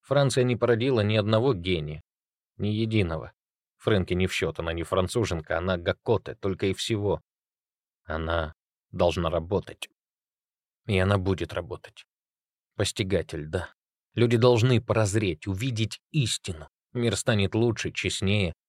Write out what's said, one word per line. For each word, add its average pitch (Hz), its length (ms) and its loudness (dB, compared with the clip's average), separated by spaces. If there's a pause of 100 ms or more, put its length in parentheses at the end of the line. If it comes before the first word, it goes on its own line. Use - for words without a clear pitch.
Франция 135 440 2
не 123 120 2
породила 120 440 2
ни 104 160 2
одного 110 360 2
гения. 82 480 -2 (560)
Ни 101 120 -4
единого. 107 640 -2 (440)
Фрэнки 95 380 2
не 92 120 2
в 90 60 -2
счет, 80 260 -4
она 82 140 -4
не 85 120 -4
француженка, 90 760 -2
она 92 180 -2
гакоте, 92 580 -2
только 98 320 -4
и 95 60 0
всего. 101 480 -2 (840)
Она 80 480 -4 (380)
должна 87 380 2
работать. 85 580 -4 (1000)
И 101 120 2
она 98 200 4
будет 92 340 -2
работать. - 540 -12 (720)
Постигатель, 92 680 -2
да. 85 240 -6 (440)
Люди 120 220 4
должны 120 440 6
прозреть, 104 680 0
увидеть 107 540 -4 (120)
истину. 98 560 -4 (240)
Мир 117 240 0
станет 101 380 0
лучше, 113 360 0
честнее. 98 640 -2 (140)